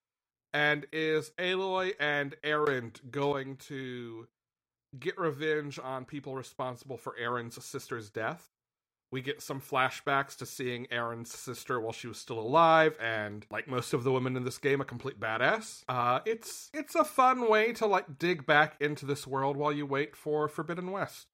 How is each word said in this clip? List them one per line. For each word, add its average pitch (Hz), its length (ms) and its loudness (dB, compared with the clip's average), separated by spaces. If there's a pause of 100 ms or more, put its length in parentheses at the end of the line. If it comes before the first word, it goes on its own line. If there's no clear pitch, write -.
(520)
and 147 400 2
is 156 460 0
Aloy 185 600 0
and 143 420 0
Erend 139 680 0
going 139 460 -2 (100)
to 123 580 -10 (720)
get 175 220 -6
revenge 151 580 0
on 131 260 -8
people 139 300 -8
responsible 127 640 -8
for - 240 -10
Erend's 117 440 -4
sister's 117 460 -8
death. 117 380 -4 (640)
We 131 100 -4
get 135 220 -6
some 135 180 -8
flashbacks 135 800 0
to 123 80 -10
seeing 123 400 -6
Erend's 117 520 -6
sister 123 400 -6
while 113 140 -4
she - 140 -12
was 110 100 -10
still 117 220 -8
alive, 156 600 6
and, 107 520 -4
like 131 180 -4
most 127 240 -2
of 123 120 0
the 135 60 4
women 127 280 2
in 123 60 -4
this 120 120 -4
game, 139 240 2
a 135 60 -4
complete 123 340 -10
badass. 127 680 0
Uh, 123 380 2
it's, - 480 -6
it's 302 220 -8
a 320 100 6
fun 254 420 4
way 220 280 6
to, 226 120 0
like, 185 320 2
dig 170 280 0
back 151 340 6
into 147 240 0
this 139 220 -4
world 135 320 0
while 147 120 2
you 147 140 -2
wait 143 320 -2
for 151 320 0
Forbidden 170 440 -6
West. - 420 -6